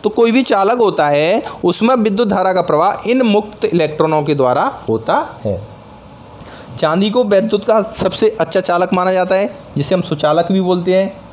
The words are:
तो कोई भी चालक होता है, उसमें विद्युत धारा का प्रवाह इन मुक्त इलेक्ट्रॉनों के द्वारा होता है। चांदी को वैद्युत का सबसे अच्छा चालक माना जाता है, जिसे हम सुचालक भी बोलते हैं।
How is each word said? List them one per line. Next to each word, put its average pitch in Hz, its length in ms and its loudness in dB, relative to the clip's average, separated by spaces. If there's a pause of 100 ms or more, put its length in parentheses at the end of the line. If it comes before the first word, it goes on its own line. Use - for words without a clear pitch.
तो 202 60 2
कोई 233 220 2
भी 262 100 4
चालक 208 360 0
होता 165 300 2
है, 156 340 2 (220)
उसमें 214 300 2
विद्युत 214 340 0
धारा 190 240 0
का 185 100 0
प्रवाह 175 480 0
इन 254 120 2
मुक्त 208 420 0
इलेक्ट्रॉनों 156 580 0
के 147 120 0
द्वारा 135 300 2 (240)
होता 113 560 -2
है। 98 280 -6 (1040)
चांदी 180 320 0
को 247 140 2
वैद्युत 202 400 0
का 214 180 2
सबसे 196 580 -2
अच्छा 175 200 0
चालक 180 320 0
माना 185 200 0
जाता 185 220 2
है, 196 240 -2 (180)
जिसे 143 180 -2
हम 180 80 0
सुचालक 156 500 0
भी 190 80 2
बोलते 180 340 0
हैं। 196 260 0 (120)